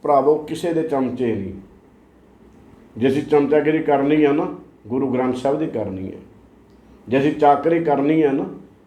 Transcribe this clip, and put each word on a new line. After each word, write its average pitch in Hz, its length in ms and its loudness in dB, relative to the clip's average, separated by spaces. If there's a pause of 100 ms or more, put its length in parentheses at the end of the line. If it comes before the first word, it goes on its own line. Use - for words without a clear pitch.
ਭਰਾਵੋ, 143 360 2
ਕਿਸੇ 160 360 -6
ਦੇ 160 100 0
ਚਮਚੇ 127 520 -2
ਨਹੀਂ। 95 180 -8 (1400)
ਜੇ 117 100 2
ਅਸੀਂ 143 160 0
ਚਮਚਾਗਿਰੀ 151 560 2
ਕਰਨੀ 147 440 2
ਆ 143 80 4
ਨਾ, 165 240 -2 (320)
ਗੁਰੂ 131 260 -2
ਗ੍ਰੰਥ 127 220 0
ਸਾਹਿਬ 143 240 -2
ਦੀ 156 80 -4
ਕਰਨੀ 95 440 -8
ਹੈ। - 60 -16 (880)
ਜੇ 127 120 0
ਅਸੀਂ 147 140 0
ਚਾਕਰੀ 147 500 2
ਕਰਨੀ 147 380 2
ਆ 143 100 2
ਨਾ, 165 140 -2 (420)